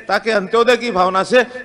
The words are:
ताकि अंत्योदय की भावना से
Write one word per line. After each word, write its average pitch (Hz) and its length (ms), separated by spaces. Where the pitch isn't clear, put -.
ताकि 208 220
अंत्योदय 220 480
की 240 140
भावना 185 320
से 247 180